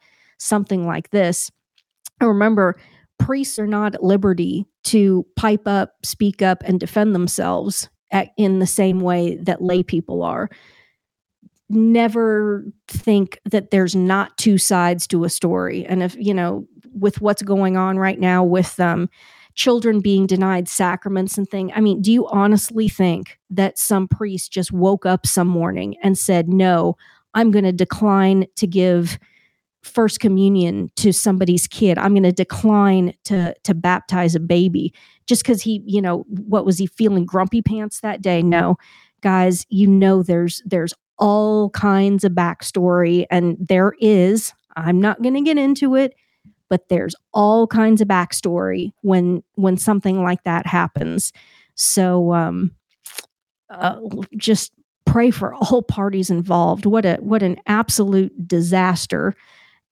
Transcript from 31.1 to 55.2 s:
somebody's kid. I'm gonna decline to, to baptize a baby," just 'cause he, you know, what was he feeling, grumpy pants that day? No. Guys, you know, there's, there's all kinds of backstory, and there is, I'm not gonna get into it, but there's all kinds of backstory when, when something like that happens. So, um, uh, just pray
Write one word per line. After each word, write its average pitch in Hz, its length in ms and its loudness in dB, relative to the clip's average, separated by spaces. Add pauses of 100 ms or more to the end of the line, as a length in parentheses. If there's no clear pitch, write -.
somebody's 185 560 0
kid. 185 300 0
I'm 202 160 2
gonna 190 180 4
decline 190 800 2 (120)
to, 180 360 -2
to 196 120 0
baptize 175 600 0
a 160 60 0
baby," 175 520 0 (340)
just 233 180 -2
'cause 226 180 0
he, 214 240 -4
you 202 160 0
know, 175 260 -2
what 202 380 -4
was 185 120 2
he 190 80 -2
feeling, 196 380 0
grumpy 190 380 -2
pants 214 380 -4
that 208 220 -8
day? 180 200 0
No. 175 340 2 (440)
Guys, 185 480 0
you 202 180 2
know, 190 380 4
there's, 170 420 -2
there's 170 280 -4 (220)
all 214 540 0
kinds 196 540 2
of 190 80 2
backstory, 175 960 0
and 175 300 0
there 190 400 2
is, 214 520 2 (220)
I'm 170 260 0
not 208 220 0
gonna 262 200 0
get 302 160 2
into 277 360 0
it, 262 200 0 (560)
but - 180 -2
there's 170 260 -2 (200)
all 214 320 4
kinds 220 340 2
of 208 80 2
backstory 185 840 -2 (120)
when, 180 400 2 (120)
when 190 220 0
something 190 460 0
like 180 220 -2
that 175 220 -4
happens. 170 640 -4 (440)
So, 180 580 0
um, 170 400 -2 (1000)
uh, 180 300 -6 (360)
just - 360 -2 (320)
pray 240 260 4